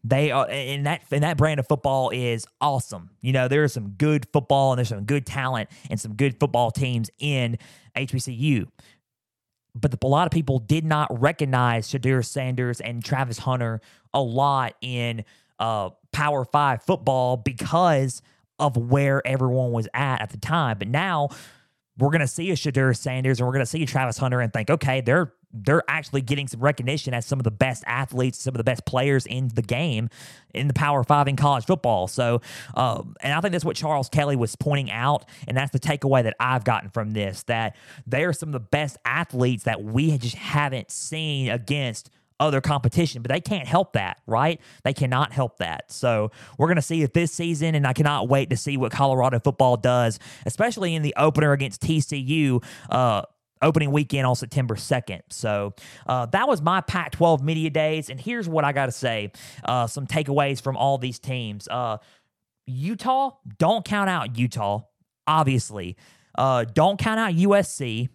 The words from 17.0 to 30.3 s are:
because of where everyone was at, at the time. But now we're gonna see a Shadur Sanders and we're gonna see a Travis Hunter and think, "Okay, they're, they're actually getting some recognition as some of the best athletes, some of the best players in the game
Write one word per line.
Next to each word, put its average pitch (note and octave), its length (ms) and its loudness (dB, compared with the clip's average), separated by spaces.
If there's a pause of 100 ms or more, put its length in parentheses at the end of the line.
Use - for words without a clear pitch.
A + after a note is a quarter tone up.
because C3+ 840 0 (360)
of C#3 180 0
where C3+ 480 2
everyone B2+ 460 0
was A2+ 240 -2
at, C3 260 -2
at G#2+ 100 -6
the G#2+ 80 -12
time. C3+ 400 0
But G2 100 -6
now D3+ 400 0 (680)
we're C3+ 140 4
gonna D#3 160 2
see E3+ 240 -4
a E3+ 40 2
Shadur C3 420 2
Sanders B2+ 420 0
and B2 80 0
we're B2 60 0
gonna C3 140 0
see D#3+ 160 -4
a C#3 40 0
Travis B2+ 320 -2
Hunter B2+ 220 0
and A2+ 120 -2
think, A2 180 -2
"Okay, C3+ 300 2
they're, C#3+ 320 2 (200)
they're B2 360 2
actually C#3+ 320 -2
getting C3+ 260 -2
some A#2 140 -10
recognition C3+ 540 0
as A#2+ 100 -4
some C3+ 160 -2
of A#2+ 40 -2
the A2+ 60 4
best B2 360 0
athletes, B2+ 520 -2
some C3 160 -4
of A#2+ 40 -4
the A2+ 60 -2
best A#2+ 200 0
players C3+ 420 2
in B2+ 220 -4
the A#2 140 -2
game A#2 460 -2 (460)